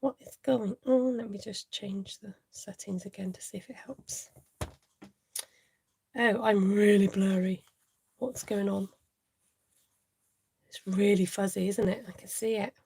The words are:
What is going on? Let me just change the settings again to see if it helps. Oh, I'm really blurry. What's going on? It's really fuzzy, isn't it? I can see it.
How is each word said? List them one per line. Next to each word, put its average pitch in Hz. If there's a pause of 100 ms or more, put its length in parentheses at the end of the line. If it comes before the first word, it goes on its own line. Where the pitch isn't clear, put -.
What 269
is -
going 233 (100)
on? 254
Let 233
me 202
just -
change 196
the 202 (180)
settings -
again 190
to -
see -
if -
it 254
helps. - (1900)
Oh, 233
I'm 202
really 208
blurry. 190 (540)
What's -
going 202
on? 196 (1800)
It's -
really 190
fuzzy, 190
isn't 202
it? -
I 180
can -
see 220
it. 208 (120)